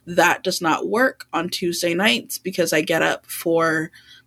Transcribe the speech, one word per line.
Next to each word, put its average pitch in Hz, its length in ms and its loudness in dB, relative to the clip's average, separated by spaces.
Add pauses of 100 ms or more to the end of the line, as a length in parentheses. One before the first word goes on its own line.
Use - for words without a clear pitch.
that 170 360 2
does 180 180 -2
not 165 280 0
work 233 440 0
on 165 160 -2
Tuesday 170 460 -2
nights 214 420 0
because 180 380 -2
I 156 80 4
get 160 180 0
up 160 240 0
for 165 640 0 (360)